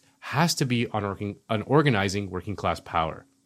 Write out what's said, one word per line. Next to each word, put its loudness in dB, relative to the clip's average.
has 0
to -2
be 0
on -2
organ-, -6
on 0
organizing 2
working -6
class -2
power. -2